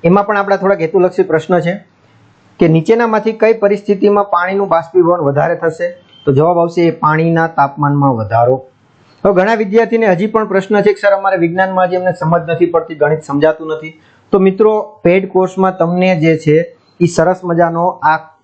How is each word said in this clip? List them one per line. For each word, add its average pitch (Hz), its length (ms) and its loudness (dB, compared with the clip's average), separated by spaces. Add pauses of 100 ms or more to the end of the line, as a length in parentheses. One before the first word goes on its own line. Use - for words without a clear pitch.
એમાં 196 220 2
પણ 208 100 -2
આપણા 202 200 -2
થોડાક 190 240 -2
હેતુલક્ષી 180 420 0
પ્રશ્ન 175 380 0
છે 175 240 -6 (760)
કે 175 100 4
નીચેનામાંથી 220 640 0
કઈ 220 200 2
પરિસ્થિતિમાં 202 720 0
પાણીનું 190 440 -2
બાષ્પીભવન 170 520 2
વધારે 147 360 0
થશે? 165 340 -4 (340)
તો 143 80 0
જવાબ 160 260 2
આવશે 170 240 0
એ 170 80 2
પાણીના 165 560 0
તાપમાનમાં 143 680 0
વધારો. 117 520 0 (580)
હવે 196 100 2
ઘણા 196 200 2
વિદ્યાર્થીને 226 520 0
હજી 185 200 0
પણ 220 220 -4
પ્રશ્ન 190 320 0
છે 202 120 2
કે 196 80 -4
"સર, 202 120 2
અમારે 196 240 -2
વિજ્ઞાનમાં 185 480 0
હજી 180 120 -2
અમને 180 160 -2
સમજ 165 380 -2
નથી 170 160 2
પડતી, 165 280 -4
ગણિત 151 280 -2
સમજાતું 156 440 -2
નથી." 156 340 -10 (320)
તો 202 60 2
મિત્રો, 202 680 0
પેડ 190 240 2
કોર્સમાં 185 500 -2
તમને 180 420 0
જે 160 180 2
છે 160 380 0 (240)
એ 175 60 2
સરસ 175 380 0
મજાનો 170 420 0
આ 156 300 -2 (280)